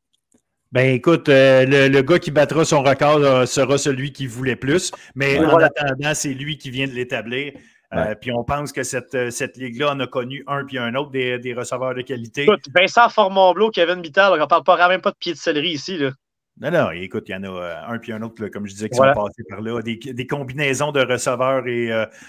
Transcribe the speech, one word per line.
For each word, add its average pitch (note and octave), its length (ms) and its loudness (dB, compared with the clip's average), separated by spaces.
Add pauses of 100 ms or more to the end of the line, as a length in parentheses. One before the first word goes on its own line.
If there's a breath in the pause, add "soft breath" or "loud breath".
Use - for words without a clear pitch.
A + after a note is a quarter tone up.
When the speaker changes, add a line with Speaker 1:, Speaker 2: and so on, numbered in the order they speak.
(720)
Speaker 1:
Ben, C3 220 4
écoute, D#3 360 2
euh, C3+ 340 8
le, C3+ 240 6
le C#3 140 4
gars E3 160 4
qui E3+ 120 -4
battra C#3+ 360 2
son D3 160 2
record, C#3+ 360 4
euh, C3 280 4
sera C3+ 320 0
celui C#3 340 -4
qui C3+ 140 -10
voulait B2 300 -4
plus. D3+ 340 -2 (240 loud breath)
Mais C#3 240 0
Speaker 2:
Ouais. D#3+ 80 4
Speaker 1:
en D3+ 40 4
Speaker 2:
Voilà. D#3+ 240 6
Speaker 1:
attendant, C#3+ 380 -4
c'est D3 220 -4
lui C#3+ 240 -10
qui C3+ 120 -14
vient C3+ 160 -4
de C3+ 60 -8
l'établir. B2 600 -6 (420 soft breath)
Euh, - 140 -2
Speaker 3:
Ouais. G#2+ 80 -6
Speaker 1:
puis B2 160 -8
on A#2+ 120 -4
pense C#3+ 280 -6
que C3+ 100 -6
cette, B2+ 320 -8
euh, B2 160 -2
cette B2 260 -8
ligue-là C3 360 -4
en C#3 80 -4
a B2+ 80 -2
connu C3+ 400 -8
un C#3 160 -4
puis C3+ 120 -10
un A#2+ 200 -4
autre C#3+ 140 -4
des, B2+ 280 -2
des A#2+ 160 -8
receveurs B2+ 400 -6
de B2 80 -8
qualité. A#2+ 400 -8
Speaker 2:
Écoute, G3 220 2 (100)
Vincent F#3+ 340 4
Formon-Bleu, F#3+ 600 4
Kevin F3+ 300 0
Mittal, F3 380 2
on D3+ 80 0
parle D#3+ 180 2
pas, F3 240 4
même F3+ 120 2
pas G3 120 -2
de - 40 -14
pied - 160 -8
de C#3+ 60 -8
céleri D#3+ 320 -2
ici, E3 260 -8
là. C#3 140 -2 (480)
Speaker 1:
Non, C3 120 -6
non, C#3+ 200 2
écoute, F#2 380 -8
il G2+ 40 -8
y - 20 -6
en F#2+ 80 -10
a, G2 60 -10
euh, F2 260 -8 (120)
un A#2 120 -8
puis A2+ 140 -12
un A2 100 -10
autre, A2+ 200 -12
là, G2+ 60 -8
comme G2+ 180 -10
je F#2+ 60 -12
disais, G2+ 160 -8
qui A#2+ 80 -4
Speaker 2:
Voilà. C3+ 180 6
Speaker 1:
sont - 120 -2
passés G#2 200 -12
par G2+ 140 -14
là. A2+ 220 -6
Des, A2+ 140 -8
des B2+ 300 -10
combinaisons C#3+ 640 -4
de C#3 100 0
receveurs B2+ 680 0
et, A#2+ 240 -2
euh, A2 140 0 (220 loud breath)